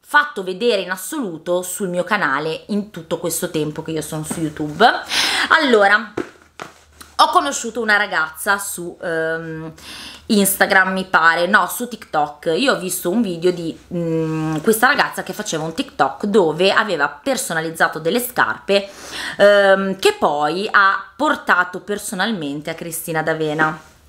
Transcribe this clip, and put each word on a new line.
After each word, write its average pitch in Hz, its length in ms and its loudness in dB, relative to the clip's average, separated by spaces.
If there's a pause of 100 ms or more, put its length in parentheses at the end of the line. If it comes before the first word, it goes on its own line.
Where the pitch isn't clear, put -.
fatto 294 420 0
vedere 190 380 0
in 180 100 -6
assoluto 180 680 -4
sul 180 280 -6
mio 175 140 -2
canale 160 680 -2
in 208 220 -2
tutto 165 280 -8
questo 170 320 -4
tempo 151 320 -4
che 160 80 -10
io 160 100 -4
sono 156 240 -8
su 165 160 -8
YouTube. 151 420 -2 (800)
Allora, 220 540 4 (1040)
ho - 100 6
conosciuto 247 520 0
una 208 160 2
ragazza 196 580 0
su, 175 460 -10
ehm, 160 680 -4 (560)
Instagram 190 680 2
mi 190 120 -2
pare, 165 420 2
no, 190 200 4
su 240 220 -8
TikTok. 160 680 -4
Io 247 160 2
ho 180 60 0
visto 175 320 -4
un 220 100 0
video 180 300 0
di, 170 280 -6 (140)
mm, 160 680 -2
questa 220 280 2
ragazza 262 360 0
che 175 120 -8
faceva 156 300 -6
un 165 100 -8
TikTok - 500 -2
dove 190 480 4
aveva 175 360 0
personalizzato 165 920 -2
delle 170 220 0
scarpe, 190 680 0 (480)
ehm, 196 640 6
che 415 200 2
poi 160 520 0
ha 196 460 2
portato 190 640 2
personalmente 185 920 -4
a 160 40 -6
Cristina 160 480 -6
D'Avena. 156 720 -2 (120)